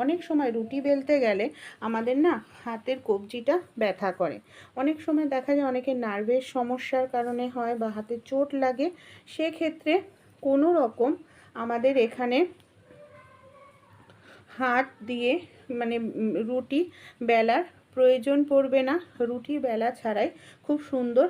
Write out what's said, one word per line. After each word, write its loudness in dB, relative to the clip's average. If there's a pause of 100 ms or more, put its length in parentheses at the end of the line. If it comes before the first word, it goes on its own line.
অনেক 0 (100)
সময় 2
রুটি -4
বেলতে 2 (100)
গেলে 2 (340)
আমাদের -2 (100)
না 4 (280)
হাতের -6 (100)
কবজিটা -2 (260)
ব্যথা 0
করে, -2 (440)
অনেক 0 (100)
সময় 2
দেখা -2
যায় 2
অনেকের -2
নার্ভের 0 (100)
সমস্যার -2
কারণে -2 (100)
হয় -2
বা -2
হাতে -8 (140)
চোট 0 (140)
লাগে, 0 (480)
সেক্ষেত্রে -2 (480)
কোনো 4 (120)
রকম 2 (460)
আমাদের 0 (120)
এখানে -2 (2250)
হাত 2 (220)
দিয়ে 0 (460)
মানে, -2 (240)
উম, 0 (160)
রুটি -2 (480)
বেলার 2 (300)
প্রয়োজন 4 (120)
পড়বে 4
না। 2 (340)
রুটি -6 (120)
বেলা -2 (100)
ছাড়াই -2 (360)
খুব 0 (120)
সুন্দর 2